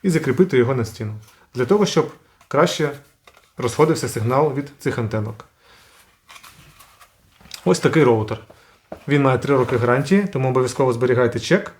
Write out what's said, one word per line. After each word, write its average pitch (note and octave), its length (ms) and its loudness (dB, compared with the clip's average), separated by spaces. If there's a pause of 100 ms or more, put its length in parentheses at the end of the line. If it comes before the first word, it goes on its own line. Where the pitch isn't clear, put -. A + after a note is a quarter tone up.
І G3 60 0
закріпити D#3 480 0
його B2+ 180 2
на A#2 100 -2
стіну, A2 300 -10 (400)
для B2 100 -2
того, G#3 200 2
щоб - 260 0 (360)
краще D3+ 440 0 (680)
розходився D3 520 0
сигнал C3 440 0
від C#3 260 -8
цих - 180 -4
антенок. A2 480 -6 (2250)
Ось F3+ 140 2
такий D#3+ 240 2
роутер. A2 340 2 (680)
Він C#3+ 140 2
має C3 160 2
три C#3 180 0
роки B2+ 220 0
гарантії, C#3 560 2
тому C3 160 -2
обов'язково B2+ 440 0
зберігайте A#2 460 0
чек G3 400 -2